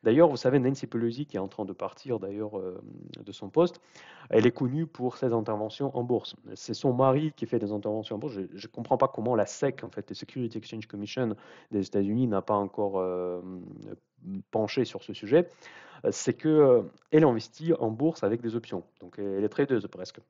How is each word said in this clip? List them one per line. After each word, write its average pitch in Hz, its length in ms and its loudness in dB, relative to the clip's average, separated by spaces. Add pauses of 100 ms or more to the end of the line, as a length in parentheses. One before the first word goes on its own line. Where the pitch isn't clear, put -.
D'ailleurs, 143 240 8
vous 143 80 2
savez, 131 240 2
Nancy 127 280 0
Pelosi, 117 380 -4
qui 107 120 -10
est - 20 -2
en 95 80 -4
train 104 160 -10
de 95 100 -8
partir 110 460 -8
d'ailleurs, 104 380 -8
euh, 92 240 -8 (420)
de 101 80 -14
son 98 180 -14
poste, 175 300 4 (500)
elle 113 160 6
est 123 60 8
connue 139 360 -2
pour 123 280 -4
ses 127 160 0
interventions 110 640 -2
en 123 80 -2
bourse. 123 320 -2 (200)
C'est - 180 -10
son 135 180 0
mari 135 440 4
qui 117 100 -6
fait 117 140 0
des 104 120 -2
interventions 107 440 -4
en 104 40 -6
bourse. 135 140 -6
Je, 98 80 -6 (120)
je 98 140 -14
comprends 123 300 -2
pas 135 100 4
comment 120 280 0
la 104 100 4
sec, - 380 -4
en - 60 -12
fait, - 200 -12
la 95 60 -10
Security 117 420 -8
Exchange 110 300 -10
Commission 104 480 -4 (340)
des 98 160 0
États-Unis, 104 420 0
n'a 98 140 2
pas 107 140 0
encore, 101 420 -2
euh, 90 440 -2 (1080)
penché 110 360 0
sur - 180 -12
ce 104 100 -12
sujet. 147 340 4 (580)
Euh, - 60 4
c'est - 220 -2
que, - 140 -2
euh, 139 340 8 (300)
elle 156 140 8
investit 147 480 0
en 113 180 0
bourse 147 320 -2
avec 113 180 0
des 113 140 -4
options. 104 280 -6 (180)
Donc, 90 180 -18
elle 98 240 -2
est 104 60 0
tradeuse 127 360 0
presque. - 340 -14 (100)